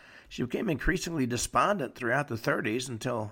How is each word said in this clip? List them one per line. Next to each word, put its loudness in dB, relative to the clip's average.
She -6
became -2
increasingly 0
despondent 2
throughout 0
the -2
thirties 0
until -4